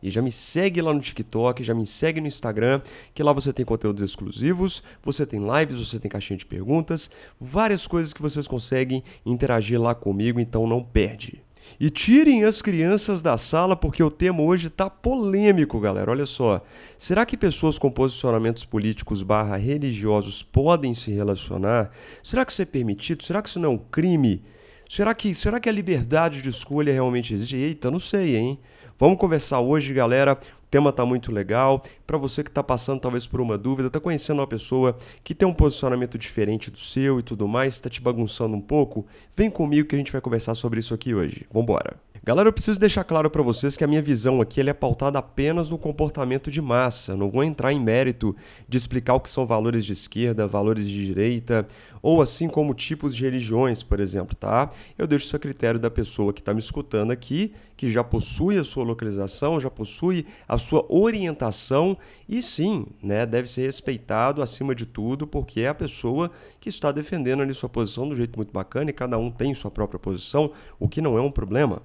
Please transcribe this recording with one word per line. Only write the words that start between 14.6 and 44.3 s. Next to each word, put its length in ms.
tá 200
polêmico, 920
galera. 280
Olha 160
só, 380
será 280
que 100
pessoas 420
com 140
posicionamentos 720
políticos 580
barra 360
religiosos 840
podem 520
se 180
relacionar? 800
Será 220
que 80
isso 80
é 40
permitido? 560
Será 200
que 80
isso 100
não 120
é 20
um 40
crime? 640
Será 240
que, 220
será 240
que 80
a 60
liberdade 680
de 80
escolha 440
realmente 400
existe? 240
Eita, 340
não 80
sei, 380
hein? 220
Vamos 200
conversar 420
hoje, 340
galera. 460
O 60
tema 220
tá 140
muito 260
legal. 500
Pra 120
você 260
que 80
tá 100
passando, 380
talvez, 260
por 140
uma 180
dúvida, 320
tá 120
conhecendo 380
uma 80
pessoa 500
que 120
tem 120
um 60
posicionamento 640
diferente 540
do 80
seu 400
e 40
tudo 240
mais, 320
tá 100
te 120
bagunçando 540
um 60
pouco, 440
vem 140
comigo 380
que 80
a 20
gente 140
vai 80
conversar 360
sobre 240
isso 140
aqui 200
hoje. 380
Vambora. 440
Galera, 260
eu 40
preciso 240
deixar 280
claro 240
pra 120
vocês 360
que 80
a 20
minha 140
visão 400